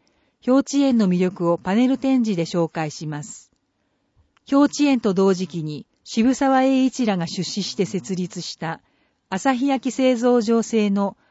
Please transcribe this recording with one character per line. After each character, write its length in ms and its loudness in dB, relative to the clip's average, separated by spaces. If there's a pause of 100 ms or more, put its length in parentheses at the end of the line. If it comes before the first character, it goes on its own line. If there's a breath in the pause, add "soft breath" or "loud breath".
(460)
表 220 4
智 140 0
園 160 2
の 100 4
魅 120 2
力 300 0
を 60 2
パ 180 -4
ネ 140 4
ル 80 2
展 260 0
示 140 -2
で 80 -2
紹 240 -2
介 220 -6
し 160 -12
ま 160 -8
す。 280 -20 (1000)
表 220 4
智 120 0
園 160 2
と 120 0
同 220 4
時 140 -4
期 160 -8
に 220 -10 (180)
渋 300 2
沢 280 2
栄 220 4
一 200 -2
ら 120 0
が 100 -4
出 160 -6
資 220 -6
し 100 -10
て 100 -2
設 300 -6
立 280 -6
し 140 -12
た 240 -10 (480)
朝 260 0
日 120 -2
焼 240 -2
製 240 2
造 260 2
場 220 0
製 260 0
の 280 -2 (140)